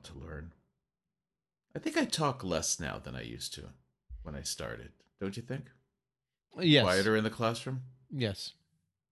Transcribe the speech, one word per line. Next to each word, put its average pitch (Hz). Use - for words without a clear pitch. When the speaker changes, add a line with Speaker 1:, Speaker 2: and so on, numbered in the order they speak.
Speaker 1:
to -
learn. 78
I -
think 311
I 302
talk 139
less 85
now 65
than 62
I 62
used 58
to -
when 76
I 69
started. -
Don't 98
you 120
think? 139
Speaker 2:
Yes. 151
Speaker 1:
Quieter 98
in 107
the 110
classroom? 120
Speaker 2:
Yes. 113